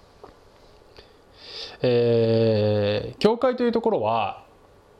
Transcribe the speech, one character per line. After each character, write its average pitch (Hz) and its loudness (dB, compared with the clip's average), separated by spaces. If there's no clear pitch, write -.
え 113 2
ー、 - -20
教 220 2
会 247 0
と 247 -4
い 240 2
う 226 -2
と 233 -2
こ 226 0
ろ 180 -2
は、 107 -4